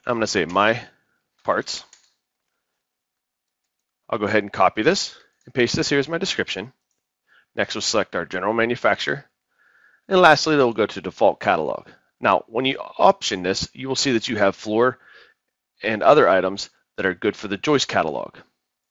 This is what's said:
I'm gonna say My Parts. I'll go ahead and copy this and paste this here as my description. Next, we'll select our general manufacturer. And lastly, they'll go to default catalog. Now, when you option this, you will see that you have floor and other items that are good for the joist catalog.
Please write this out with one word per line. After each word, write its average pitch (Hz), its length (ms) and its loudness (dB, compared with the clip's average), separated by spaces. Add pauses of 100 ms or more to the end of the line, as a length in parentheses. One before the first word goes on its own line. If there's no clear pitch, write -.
I'm 123 80 -2
gonna 113 140 -4
say 90 160 0
My 101 360 0 (640)
Parts. - 400 -4 (2250)
I'll 113 120 -4
go 104 60 -2
ahead 107 180 0
and 98 80 -12
copy 98 300 0
this 165 340 0 (280)
and - 80 -20
paste 120 220 0
this 160 140 -2
here 143 100 0
as 135 100 -2
my 165 100 -6
description. 117 540 -6 (840)
Next, 104 200 -4
we'll 110 60 -8
select - 340 -2
our 87 120 -4
general 92 260 -4
manufacturer. 117 720 -2 (840)
And 190 120 2
lastly, 156 360 6
they'll 123 180 2
go 107 100 2
to 98 160 -8
default 92 400 0
catalog. 78 480 -2 (320)
Now, 101 280 2
when 120 180 -4
you 135 120 -2
option - 640 0
this, 92 300 -2
you 131 160 -14
will 131 80 -4
see 139 160 0
that 113 160 -2
you 110 80 -4
have 98 180 2
floor 117 440 0 (840)
and 107 200 -4
other 123 260 6
items 92 400 0 (300)
that 95 80 -2
are 92 80 0
good 101 200 -2
for - 140 -12
the 101 80 -4
joist 139 320 0
catalog. 73 480 -2 (540)